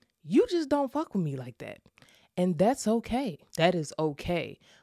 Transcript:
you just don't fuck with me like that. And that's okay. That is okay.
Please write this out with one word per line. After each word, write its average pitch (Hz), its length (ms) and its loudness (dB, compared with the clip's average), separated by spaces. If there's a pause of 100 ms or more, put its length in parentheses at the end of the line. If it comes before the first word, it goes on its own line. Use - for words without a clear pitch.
(220)
you 240 240 4
just 339 220 -2
don't 285 240 0
fuck 320 240 -4
with 180 80 2
me 143 100 -4
like 127 240 -12
that. 110 220 -14 (560)
And 180 200 2
that's 214 300 2
okay. 226 540 -2 (160)
That 170 180 4
is 156 240 -4
okay. 156 640 -4 (220)